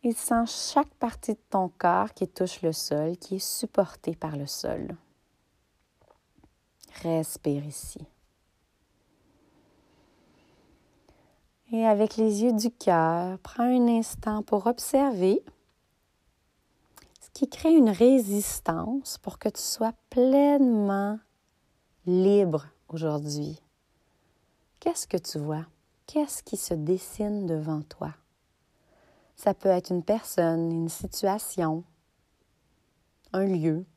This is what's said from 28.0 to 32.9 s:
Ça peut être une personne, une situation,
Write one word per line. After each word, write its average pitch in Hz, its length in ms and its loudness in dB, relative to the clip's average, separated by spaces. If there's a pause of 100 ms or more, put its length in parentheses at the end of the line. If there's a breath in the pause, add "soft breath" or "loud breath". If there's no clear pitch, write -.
Ça - 160 2
peut - 160 -2
être 180 220 2
une 180 120 -2
personne, 165 680 0
une 165 180 -4
situation, 175 960 -4 (1500)